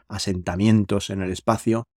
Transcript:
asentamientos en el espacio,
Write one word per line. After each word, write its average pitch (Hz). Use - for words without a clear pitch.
asentamientos 101
en 98
el 92
espacio, 113